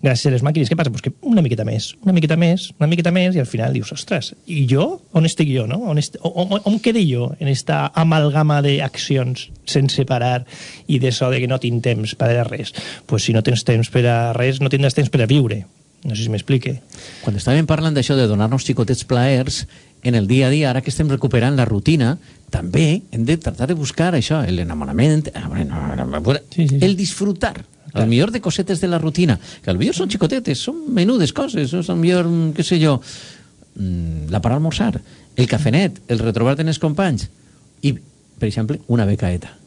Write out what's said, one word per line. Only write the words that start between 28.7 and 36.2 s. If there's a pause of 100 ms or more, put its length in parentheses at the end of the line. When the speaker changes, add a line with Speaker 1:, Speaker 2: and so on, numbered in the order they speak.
Speaker 2:
de
la
rutina, (260)
que
al
millor
són
xicotetes,
són
menudes
coses,
no?
Són
millor,
mm,
què
sé
jo, (760)
mm,
la
parar
a
almorzar, (360)
el
cafenet,
el